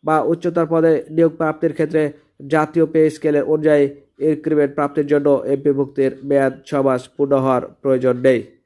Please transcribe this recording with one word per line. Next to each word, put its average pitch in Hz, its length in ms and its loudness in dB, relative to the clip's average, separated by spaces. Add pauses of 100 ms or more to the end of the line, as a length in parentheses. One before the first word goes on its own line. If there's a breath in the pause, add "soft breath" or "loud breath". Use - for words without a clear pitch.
বা 156 180 0
উচ্চতর 170 480 -2
পদে 165 400 2
নিয়োগ 160 280 2
প্রাপ্তির 156 360 -2
ক্ষেত্রে 156 380 -2 (360 soft breath)
জাতীয় 156 380 0
পে 156 240 2
স্কেলের 151 340 -2
অনুযায়ী 151 400 2 (360)
ইনক্রিমেন্ট 151 560 0
প্রাপ্তির 143 320 -2
জন্য 143 200 0 (180)
এমপি 139 260 0
ভুক্তির 139 400 -2 (120)
মেয়াদ 139 300 0 (120)
ছ - 80 -12
মাস 135 440 -2
পূর্ণ 139 200 0
হওয়ার 131 240 0 (200)
প্রয়োজন 131 360 0
নেই। 127 220 2 (260)